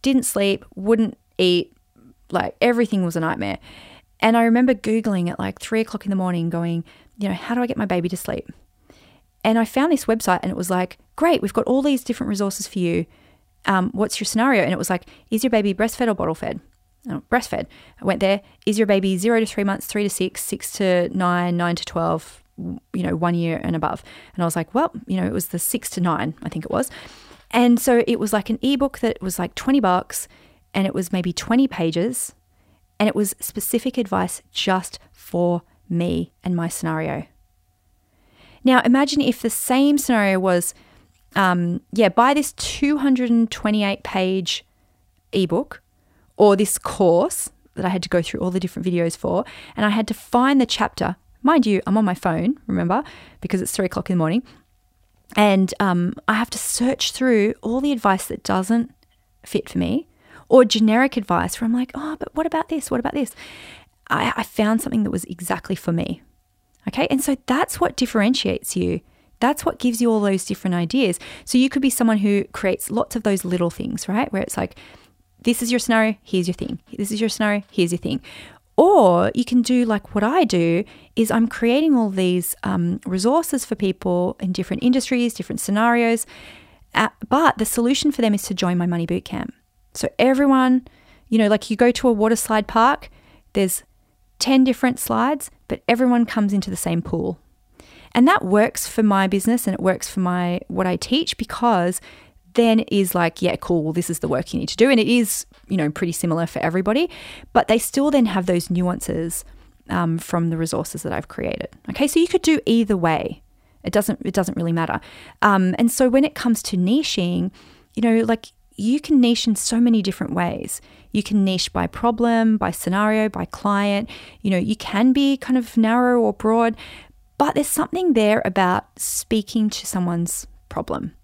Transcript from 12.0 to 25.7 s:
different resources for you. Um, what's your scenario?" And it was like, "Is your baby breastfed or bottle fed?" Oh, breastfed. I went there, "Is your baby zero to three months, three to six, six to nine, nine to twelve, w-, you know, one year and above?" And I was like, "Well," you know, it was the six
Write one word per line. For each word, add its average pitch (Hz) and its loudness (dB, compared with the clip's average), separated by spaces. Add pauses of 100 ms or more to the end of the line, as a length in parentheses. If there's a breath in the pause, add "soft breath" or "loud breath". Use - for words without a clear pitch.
different - -4
resources 196 -4
for - -8
you. 170 0 (600 soft breath)
Um, 185 2
what's - -4
your 214 -6
scenario?" 226 2
And 139 0
it - -2
was - -6
like, 180 -4 (240 soft breath)
"Is 220 -2
your 254 2
baby 208 2
breastfed 226 -2
or 208 2
bottle 165 -4
fed?" - -8 (500)
Oh, - -6
breastfed. - -2 (340 soft breath)
I - -16
went 190 0
there, 196 0 (240 soft breath)
"Is 208 0
your 220 2
baby 196 2
zero 226 2
to 226 2
three 208 -4
months, 196 -4
three 208 -4
to 202 -2
six, - -4
six - -8
to 180 0
nine, 175 0
nine 175 0
to - -8
twelve, 165 -4 (140)
w-, 175 -10 (140)
you 180 -4
know, 175 -2
one 175 0
year 170 -2
and 170 -2
above?" - -4 (320 loud breath)
And 180 -4
I 170 0
was 165 -2
like, 165 -6
"Well," 302 0 (160)
you 185 -2
know, 180 -2
it - -4
was 185 -4
the 175 -8
six - -6